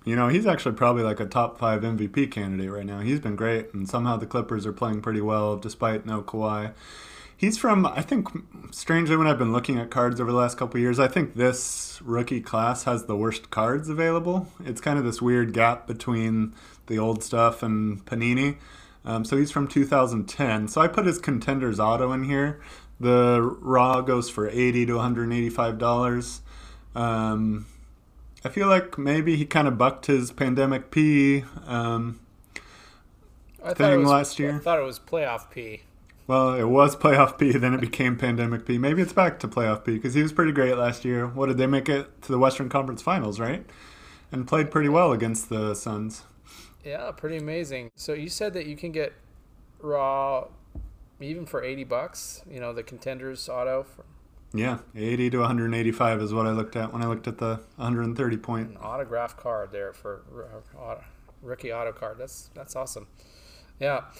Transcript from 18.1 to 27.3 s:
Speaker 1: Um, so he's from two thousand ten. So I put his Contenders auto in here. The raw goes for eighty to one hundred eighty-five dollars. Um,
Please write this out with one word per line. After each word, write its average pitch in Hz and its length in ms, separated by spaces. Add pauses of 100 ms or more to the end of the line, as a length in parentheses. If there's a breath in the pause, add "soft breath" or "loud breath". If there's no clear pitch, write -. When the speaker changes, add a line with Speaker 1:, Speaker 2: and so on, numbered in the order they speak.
Speaker 1:
Um, 113 200
so 143 120
he's 147 160
from 143 160
two 139 180
thousand 120 400
ten. 110 400
So 127 140
I 165 80
put 185 180
his 170 140
Contenders 127 580
auto 117 320
in 131 140
here. 143 360 (380 loud breath)
The 123 420 (200)
raw 127 400
goes 127 280
for 107 200
eighty 123 380
to 120 80
one 117 100
hundred 117 280
eighty-five 117 460
dollars. 120 640 (540 loud breath)
Um, 110 680 (800 soft breath)